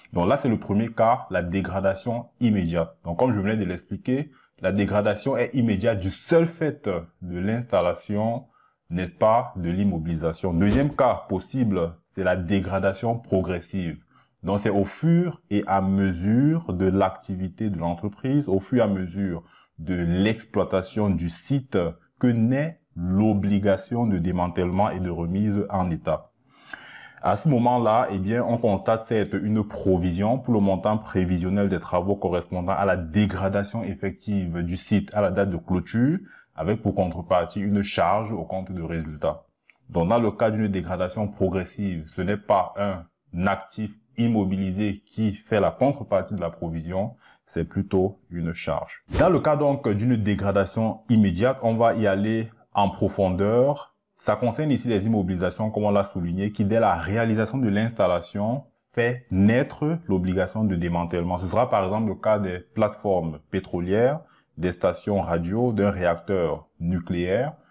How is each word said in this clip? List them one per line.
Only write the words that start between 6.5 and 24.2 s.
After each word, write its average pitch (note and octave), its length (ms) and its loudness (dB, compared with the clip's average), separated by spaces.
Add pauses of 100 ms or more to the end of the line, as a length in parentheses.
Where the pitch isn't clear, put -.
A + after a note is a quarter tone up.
de F2 180 -6
l'installation, G#2 1040 0 (460)
n'est-ce F2 220 -4
pas, A#2 440 2
de E2+ 120 -4
l'immobilisation. E2+ 840 0
Deuxième G#2+ 420 2
cas A#2+ 320 2
possible, F#2 640 0 (200)
c'est F#2+ 120 -4
la F2+ 120 2
dégradation F#2+ 840 -2
progressive. F2 840 -4 (400)
Donc G2 180 -2
c'est A2 100 0
au G2 160 2
fur E3+ 640 0
et G2+ 160 0
à F#2+ 160 2
mesure G2 920 2
de F#2 160 2
l'activité F#2+ 800 -2
de F#2 100 -4
l'entreprise, G#2 720 -2
au F#2+ 120 2
fur B2 180 0
et - 20 6
à A2+ 60 4
mesure F#2 560 -2 (360)
de D#2+ 160 -4
l'exploitation G2 1160 0
du E2+ 180 0
site C#3 480 -4 (420)
que B2+ 100 2
naît C3 520 0 (160)
l'obligation G2+ 1080 2
de G2 100 2
démantèlement F2+ 720 0